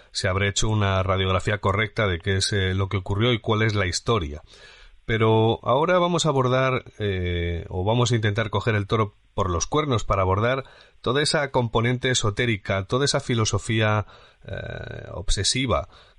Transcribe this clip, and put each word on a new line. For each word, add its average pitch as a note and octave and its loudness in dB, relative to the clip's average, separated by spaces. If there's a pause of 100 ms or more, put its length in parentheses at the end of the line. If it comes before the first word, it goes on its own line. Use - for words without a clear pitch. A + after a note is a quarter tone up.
(120)
se - -2
habrá G2 0
hecho G#2+ 0
una G2 2
radiografía F#2+ 0
correcta G#2 0
de F2 -2
qué G2 0
es, - -2
eh, F#2+ 0
lo G2 -2
que G2+ -4
ocurrió G#2 0
y A2 -2
cuál G#2+ 0
es A2 0
la F#2+ 0
historia. E2 -2 (640)
Pero A2 4
ahora E3 2
vamos F3 2
a D#3 4
abordar, C3 2 (140)
eh, F2 -2
o F2+ -4
vamos A#2 2
a A#2+ 2
intentar G#2+ 0
coger G#2+ 0
el G2+ -2
toro A2 -2 (180)
por F#2 -2
los E2+ 0
cuernos C#3+ 0
para G2 0
abordar A2 0 (380)
toda C3 0
esa D3 -2
componente B2 0
esotérica, G#2+ 0
toda C3 0
esa C#3 0
filosofía, A2 0 (420)
eh, - -12
obsesiva G#2 -2 (300)